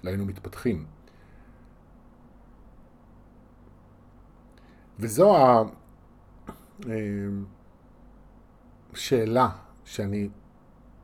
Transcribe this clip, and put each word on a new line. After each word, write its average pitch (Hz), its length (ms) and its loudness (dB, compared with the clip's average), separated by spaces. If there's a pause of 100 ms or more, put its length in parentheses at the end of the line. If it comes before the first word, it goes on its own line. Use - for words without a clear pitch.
לא 90 60 -6
היינו 98 160 -6
מתפתחים. 95 600 -6 (4000)
וזו 120 380 4
ה-, 123 260 8 (1300)
אה, 113 60 -6 (2000)
שאלה 117 540 0 (360)
שאני 101 440 -6 (760)